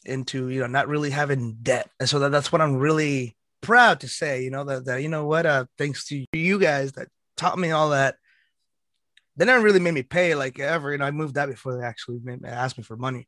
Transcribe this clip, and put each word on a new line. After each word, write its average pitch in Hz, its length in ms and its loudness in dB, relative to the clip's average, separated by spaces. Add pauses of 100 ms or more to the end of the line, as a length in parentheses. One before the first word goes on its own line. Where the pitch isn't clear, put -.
into, 131 460 -4
you 131 100 -2
know, 123 80 -2
not 131 180 0
really 147 240 -2
having 139 520 -2
debt. 123 360 0
And 127 100 0
so 147 120 2
that, 139 100 2
that's 143 220 0
what 165 80 4
I'm 143 160 2
really 143 600 0 (240)
proud 220 400 6
to 131 80 -12
say, 135 360 -4
you 131 80 -6
know, 139 100 -6
that, 135 220 -6
that, 131 180 -4
you 156 60 -4
know 151 180 -4
what, 160 200 2
uh, 135 180 4 (140)
thanks 143 280 -6
to 139 260 -8
you 180 280 0
guys 139 320 2
that - 160 -12 (280)
taught 175 220 -2
me 170 140 -2
all 156 180 2
that, 135 240 2 (1200)
they 156 80 2
never 247 200 6
really 202 160 6
made 175 140 2
me 131 100 -2
pay, 170 320 2
like, 131 240 -6
ever. 143 320 -2
You 143 60 -4
know, 143 80 -2
I 143 40 -2
moved 147 260 -6
out 143 120 0
before 127 280 -8
they 120 80 -8
actually 120 380 -10
made, 127 220 -14
asked 123 340 -6
me 113 60 -16
for 110 120 -16
money. 123 320 -8